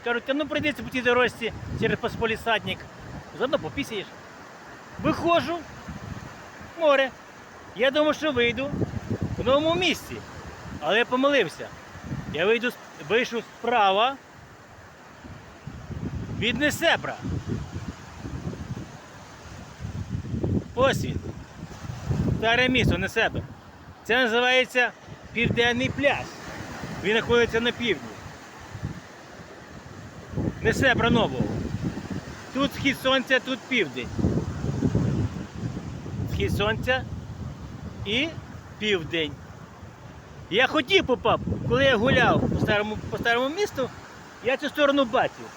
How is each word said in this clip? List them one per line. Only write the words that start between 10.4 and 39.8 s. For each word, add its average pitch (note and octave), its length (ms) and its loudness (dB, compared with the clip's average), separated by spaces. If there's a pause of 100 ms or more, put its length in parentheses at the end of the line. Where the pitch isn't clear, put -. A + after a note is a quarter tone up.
але E3 160 4
я A#3 80 4
помилився. B3 640 2 (640)
Я D#3+ 120 2
вийду A3+ 260 4
з-, - 40 -10 (340)
вийшов A3+ 340 2 (160)
справа A3+ 560 4 (2250)
від A3+ 200 0
Несебра. C#4+ 560 2 (3500)
Ось B3+ 300 4
він. - 140 -2 (1160)
Старе A#3+ 320 4
місто B3+ 280 4
Несебр. F#3+ 440 0 (640)
Це B3 200 4
називається B3 680 4 (420)
Південний A#3+ 560 2
пляж. B3+ 360 2 (800)
Він F#3+ 80 2
знаходиться A3+ 500 4
на A#3+ 100 2
півдні A3+ 380 -2 (2500)
Несебра A3+ 480 4
Нового. E3+ 340 2 (1080)
Тут C4+ 220 0
схід C4 280 0
сонця, C4 360 4
тут B3+ 200 -4
південь. C3+ 480 0 (2250)
Схід G3 180 0
сонця A3 520 0 (1040)
і A#3+ 220 2 (520)
південь. E3 520 0 (1160)